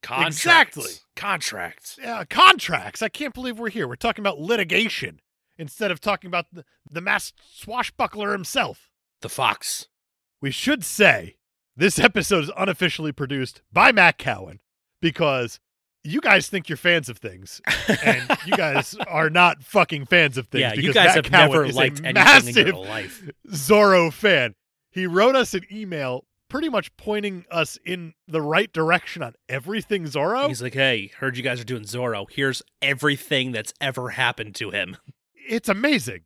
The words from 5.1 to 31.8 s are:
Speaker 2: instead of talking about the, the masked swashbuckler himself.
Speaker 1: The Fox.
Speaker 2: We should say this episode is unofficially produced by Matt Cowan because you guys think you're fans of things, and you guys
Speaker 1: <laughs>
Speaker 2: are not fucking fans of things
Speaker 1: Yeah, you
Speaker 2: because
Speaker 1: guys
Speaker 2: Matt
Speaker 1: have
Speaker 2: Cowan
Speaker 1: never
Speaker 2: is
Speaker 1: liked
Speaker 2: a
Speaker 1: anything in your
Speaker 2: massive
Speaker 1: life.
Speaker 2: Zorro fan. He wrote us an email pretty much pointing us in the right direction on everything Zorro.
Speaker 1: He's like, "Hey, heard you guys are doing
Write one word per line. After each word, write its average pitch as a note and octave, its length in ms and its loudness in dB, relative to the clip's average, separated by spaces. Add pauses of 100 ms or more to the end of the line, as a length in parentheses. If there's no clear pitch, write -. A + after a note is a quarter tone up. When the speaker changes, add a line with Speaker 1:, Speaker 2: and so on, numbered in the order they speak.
Speaker 2:
instead F3+ 340 -6
of E3 80 -8
talking G3+ 280 -4
about F3 240 -4
the, E3+ 120 -20 (260)
the D#3 100 -10
masked G3+ 400 -4 (140)
swashbuckler G#3+ 800 -6
himself. G3 580 -10 (300)
Speaker 1:
The A2 80 -12
Fox. - 580 -2 (540)
Speaker 2:
We C#3 100 -4
should B3+ 320 -2
say B2 540 2 (400)
this F3 240 2
episode F#3+ 440 0
is D3+ 120 -10
unofficially F3 560 -4
produced C3+ 500 -8 (100)
by A#3 200 2
Matt F3+ 260 2
Cowan F#2+ 400 -8 (420)
because C#3 600 -2 (420)
you F3 180 -4
guys G3 280 2
think F#3+ 200 -8
you're D3+ 80 -6
fans E3+ 320 0
of A#2 100 -12
things, F#2 420 -14 (420)
and B2+ 260 2 (160)
you F#3 120 -2
guys D#3+ 460 -2
Speaker 1:
<laughs> - 40 -8
Speaker 2:
are D#3+ 240 0
not E3+ 320 4
fucking D3+ 440 0
fans C3+ 300 4
of B2+ 120 -8
things C3 140 -2
Speaker 1:
Yeah, B2 120 0
you G#2+ 40 -4
Speaker 2:
because D#3 160 0
Speaker 1:
guys F#3+ 200 8
Speaker 2:
Matt - 0 -
Speaker 1:
have D3+ 160 2
Speaker 2:
Cowan D3+ 220 8
Speaker 1:
never D3+ 140 4
Speaker 2:
is A#2+ 100 -4
Speaker 1:
liked C3+ 240 0
Speaker 2:
a D#3 80 -6
Speaker 1:
anything C3 80 0 (400)
in F#3 180 4
your - 100 -12
Speaker 2:
massive - 40 -10
Speaker 1:
life. - 420 -10 (220)
Speaker 2:
Zorro F3+ 600 6
fan. C#3+ 440 2 (340)
He F#3 160 -4
wrote G3+ 300 4
us B3 180 0
an F#3 160 -2
email E3 540 -8 (240)
pretty D4+ 200 -4
much A3+ 280 -4
pointing G3+ 560 -6
us E3 340 -2
in F3 260 -8 (140)
the D#3 160 -4
right D#3+ 300 0
direction D#3+ 500 0
on A#2 120 -10 (140)
everything F3 580 -4
Zorro. F3+ 420 0
Speaker 1:
He's A#2 120 -6
like, B2 140 -8
"Hey, B2 460 0
heard C3 160 -4
you B2+ 80 -8
guys B2 160 -2
are A#2+ 40 -10
doing A2+ 200 -8